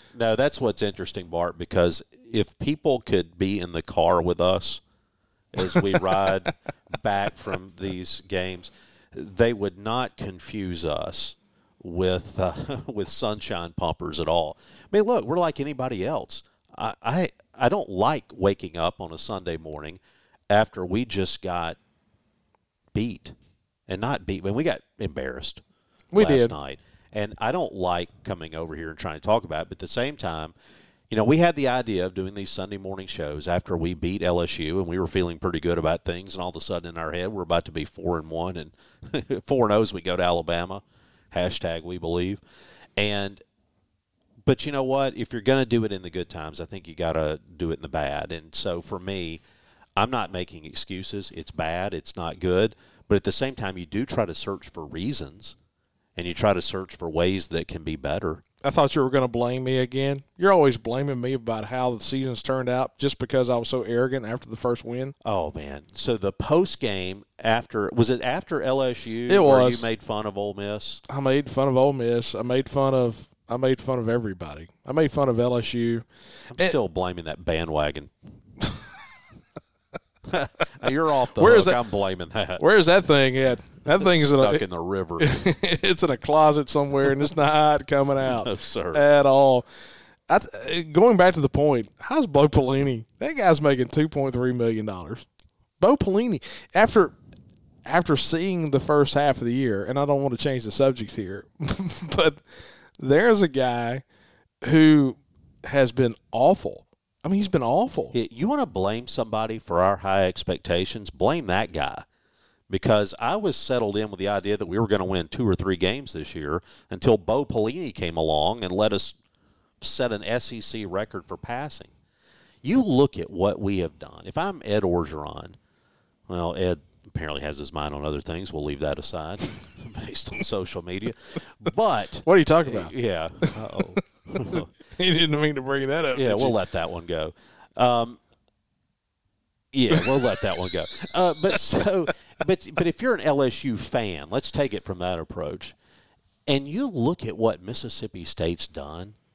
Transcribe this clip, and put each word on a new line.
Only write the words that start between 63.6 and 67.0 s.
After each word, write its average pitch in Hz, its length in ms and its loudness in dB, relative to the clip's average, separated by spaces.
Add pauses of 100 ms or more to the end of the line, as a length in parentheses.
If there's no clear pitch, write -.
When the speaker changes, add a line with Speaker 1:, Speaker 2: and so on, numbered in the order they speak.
Speaker 2:
so 127 140 -2
arrogant 120 440 0
after 117 240 -8
the 113 60 -8
first 120 280 -2
win. 131 300 -8 (100)
Speaker 1:
Oh, 87 300 -2
man. 71 380 -12
So - 240 -2
the 98 160 -2
post - 480 0
game 95 440 -4 (140)